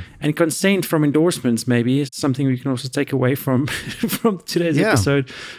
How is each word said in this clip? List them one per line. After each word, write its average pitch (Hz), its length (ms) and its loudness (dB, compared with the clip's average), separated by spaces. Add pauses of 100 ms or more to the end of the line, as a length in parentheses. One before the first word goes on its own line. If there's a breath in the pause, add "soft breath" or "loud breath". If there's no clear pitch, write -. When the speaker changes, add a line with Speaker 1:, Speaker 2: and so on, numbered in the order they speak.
(220 loud breath)
Speaker 1:
And 151 140 0
consent 175 500 2
from 156 180 0
endorsements 143 640 2
maybe 123 320 2
is 139 140 -2
something 139 340 -2
we 127 100 0
can 139 140 -6
also 127 160 -4
take 139 240 -4
away 127 240 2
from, 135 320 0
<laughs> - 400 -6
from 208 320 -2
today's 170 380 0
Speaker 2:
Yeah. 196 120 4
Speaker 1:
episode. 139 420 2 (280 loud breath)